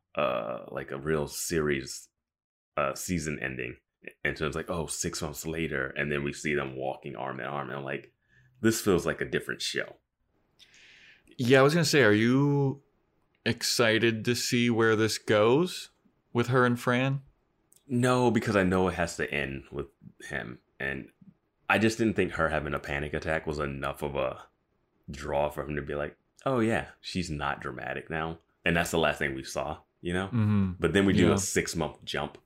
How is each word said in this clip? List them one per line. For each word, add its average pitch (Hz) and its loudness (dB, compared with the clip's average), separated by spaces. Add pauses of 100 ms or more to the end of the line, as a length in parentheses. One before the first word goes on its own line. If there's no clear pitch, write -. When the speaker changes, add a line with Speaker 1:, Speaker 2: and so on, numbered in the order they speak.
(140)
Speaker 1:
uh, 60 -4
like, 67 -10
a 67 -6
real 73 -2
series, 73 -4 (720)
uh, 69 0
season 78 -4
ending." 64 -6 (480)
And 71 -2
so 80 -2
it's 71 -4
like, 80 -6
"Oh, 82 -4
six - -6
months 76 -8
later," 78 -4
and 73 -4
then 73 -2
we 71 -4
see 76 -4
them 69 -4
walking 67 -8
arm 65 -8
in 62 -8
arm, 69 -6
and 65 -10
I'm 69 -10
like, 69 -10 (500)
"This 113 2
feels 85 2
like 76 -2
a - -6
different - -6
show." - -6 (1400)
Speaker 2:
Yeah, 131 6
I - 8
was 147 6
gonna 170 2
say, 143 4
are 104 8
you 135 4 (640)
excited 113 2
to 120 2
see 120 2
where 113 4
this 107 2
goes 117 2 (420)
with 120 0
her 127 4
and 120 2
Fran? 131 0 (640)
Speaker 1:
No, 123 4
because 110 2
I 95 6
know 92 4
it 82 0
has 87 -2
to 78 -2
end 67 -4
with 69 -6 (420)
him, 62 -8 (200)
and 67 -6 (600)
I 98 4
just 110 2
didn't 110 2
think 90 0
her 80 2
having 73 -2
a 69 -2
panic 73 -4
attack 80 -2
was 76 -4
enough 69 -6
of 69 -4
a 65 -4 (680)
draw 73 -2
for 76 -8
him 73 -6
to 71 -4
be 71 -8
like, 73 -6 (300)
"Oh 131 0
yeah, 110 0 (140)
she's 85 -6
not 71 -4
dramatic 65 -8
now." 82 -4 (260)
And 85 2
that's 85 0
the 85 2
last 76 2
thing 71 -4
we 67 -8
saw, 73 -8 (240)
you 87 -4
know? 95 -2
Speaker 2:
Mm-hmm. 104 2
Speaker 1:
But 82 2
then 98 6
we 92 6
do 87 8
Speaker 2:
Yeah. 80 6
Speaker 1:
a 98 2
six-month 82 -2
jump - -6